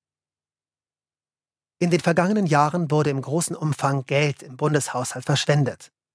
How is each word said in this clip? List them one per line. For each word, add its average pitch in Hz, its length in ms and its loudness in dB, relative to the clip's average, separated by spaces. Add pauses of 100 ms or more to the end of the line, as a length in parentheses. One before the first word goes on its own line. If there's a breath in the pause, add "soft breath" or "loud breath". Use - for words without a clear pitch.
(1800)
In 175 100 0
den 165 100 4
vergangenen 185 440 2
Jahren 151 460 2
wurde 151 180 2
im 135 120 -2
großen 165 340 -4
Umfang 139 480 -2
Geld 143 400 -2
im 127 140 -18
Bundeshaushalt 139 640 -2
verschwendet. 143 720 0 (220)